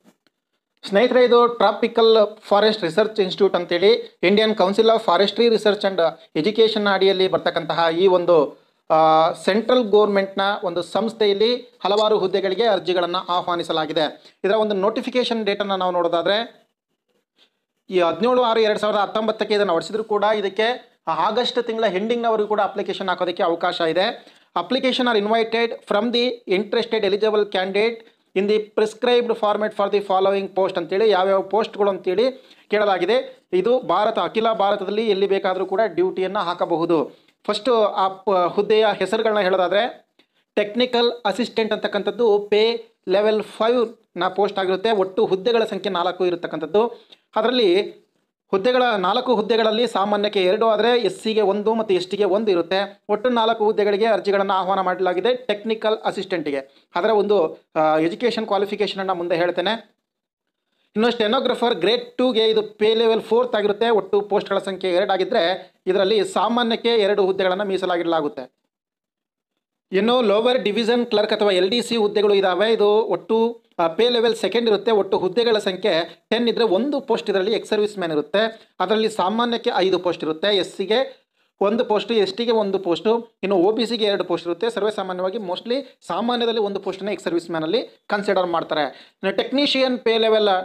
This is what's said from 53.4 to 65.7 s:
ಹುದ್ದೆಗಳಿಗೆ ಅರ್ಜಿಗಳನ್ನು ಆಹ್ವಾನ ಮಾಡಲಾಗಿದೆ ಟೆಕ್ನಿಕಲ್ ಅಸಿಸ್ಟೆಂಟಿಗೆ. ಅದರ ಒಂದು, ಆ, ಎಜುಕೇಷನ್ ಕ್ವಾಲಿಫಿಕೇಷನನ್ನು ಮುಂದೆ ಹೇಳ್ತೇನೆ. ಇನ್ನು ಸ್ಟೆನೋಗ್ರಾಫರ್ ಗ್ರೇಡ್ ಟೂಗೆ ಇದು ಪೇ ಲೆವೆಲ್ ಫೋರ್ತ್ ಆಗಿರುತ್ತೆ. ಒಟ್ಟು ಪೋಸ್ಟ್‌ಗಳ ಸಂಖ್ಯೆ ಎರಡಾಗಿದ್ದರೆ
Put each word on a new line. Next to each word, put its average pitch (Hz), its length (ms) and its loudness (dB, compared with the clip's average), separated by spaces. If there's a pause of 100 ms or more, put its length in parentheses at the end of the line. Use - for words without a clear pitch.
ಹುದ್ದೆಗಳಿಗೆ 208 420 2
ಅರ್ಜಿಗಳನ್ನು 196 460 0
ಆಹ್ವಾನ 190 280 0
ಮಾಡಲಾಗಿದೆ 185 560 0
ಟೆಕ್ನಿಕಲ್ 220 680 -4
ಅಸಿಸ್ಟೆಂಟಿಗೆ. 175 880 -6
ಅದರ - 160 0
ಒಂದು, 202 480 2 (180)
ಆ, 156 220 2
ಎಜುಕೇಷನ್ 214 480 -2
ಕ್ವಾಲಿಫಿಕೇಷನನ್ನು 196 680 -2
ಮುಂದೆ 175 220 -2
ಹೇಳ್ತೇನೆ. 180 600 -2 (1000)
ಇನ್ನು 226 140 2
ಸ್ಟೆನೋಗ್ರಾಫರ್ 233 640 0
ಗ್ರೇಡ್ 190 420 -2
ಟೂಗೆ 254 280 0
ಇದು 220 180 2
ಪೇ 220 320 0
ಲೆವೆಲ್ 226 260 2
ಫೋರ್ತ್ 233 360 0
ಆಗಿರುತ್ತೆ. 208 340 0
ಒಟ್ಟು 202 300 0
ಪೋಸ್ಟ್‌ಗಳ 202 380 -2
ಸಂಖ್ಯೆ 185 340 -4
ಎರಡಾಗಿದ್ದರೆ 180 800 0 (140)